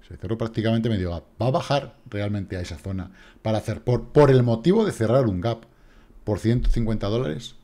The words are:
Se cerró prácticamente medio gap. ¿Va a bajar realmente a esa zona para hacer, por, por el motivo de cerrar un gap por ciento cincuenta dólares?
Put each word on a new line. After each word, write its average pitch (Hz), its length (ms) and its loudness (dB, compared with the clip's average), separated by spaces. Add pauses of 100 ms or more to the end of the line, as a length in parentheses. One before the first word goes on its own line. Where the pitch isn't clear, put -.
Se - 120 -16
cerró 104 200 -6
prácticamente 113 520 0
medio 92 220 -2
gap. 82 120 -8 (180)
¿Va 113 60 0
a 131 40 2
bajar - 460 -2 (120)
realmente 101 480 -6
a 90 40 -6
esa 87 160 -10
zona 95 340 -8 (300)
para 110 180 0
hacer, - 260 -8
por, 123 240 -2
por 147 200 8
el 131 140 6
motivo 143 400 2
de 196 80 0
cerrar 117 360 2
un 92 120 -2
gap 113 240 -4 (640)
por 104 140 -2
ciento 120 300 2
cincuenta 110 380 0
dólares? 131 560 -4